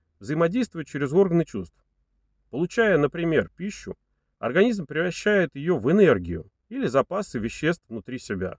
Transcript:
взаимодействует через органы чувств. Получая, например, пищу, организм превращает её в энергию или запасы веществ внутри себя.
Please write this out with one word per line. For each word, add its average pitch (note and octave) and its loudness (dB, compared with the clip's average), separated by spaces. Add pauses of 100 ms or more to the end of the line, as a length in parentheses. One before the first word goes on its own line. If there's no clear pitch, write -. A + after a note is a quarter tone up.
(200)
взаимодействует E3 -2
через C#3 -4
органы E3+ 4
чувств. F#2 -10 (760)
Получая, F3+ 2
например, D3 0
пищу, F3+ -10 (420)
организм F#3 2
превращает F3 0
её D#3 -2
в A2+ 0
энергию G2+ 4 (160)
или B3 -6
запасы C3+ -2
веществ D3 -4
внутри A#2 -12
себя. F#2 -6